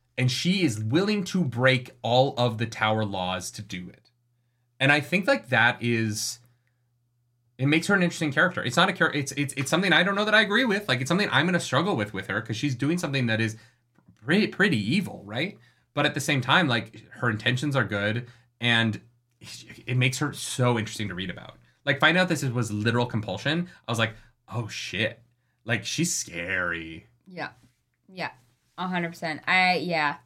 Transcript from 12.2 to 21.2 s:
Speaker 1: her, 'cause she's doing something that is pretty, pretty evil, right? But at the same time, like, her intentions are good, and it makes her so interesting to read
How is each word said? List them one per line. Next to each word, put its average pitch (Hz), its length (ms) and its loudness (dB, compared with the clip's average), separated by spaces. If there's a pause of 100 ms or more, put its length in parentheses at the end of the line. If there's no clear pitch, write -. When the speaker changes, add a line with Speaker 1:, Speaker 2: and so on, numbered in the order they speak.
Speaker 1:
her, 98 140 -2
'cause 110 140 -6
she's 143 180 -2
doing 147 240 -2
something 139 280 -2
that 110 140 0
is 110 160 0 (680)
pretty, 180 240 4
pretty 190 300 2
evil, - 460 -2
right? 127 340 -6 (360)
But 143 120 2
at 143 80 -2
the 147 60 -4
same 143 200 0
time, 147 280 4
like, 117 440 -2
her 123 180 -2
intentions 127 460 0
are 123 80 4
good, 107 440 -2 (320)
and 113 400 2 (840)
it 123 100 -2
makes 127 220 2
her 147 140 -2
so 123 460 0
interesting 107 300 -6
to 90 60 -10
read 90 160 -6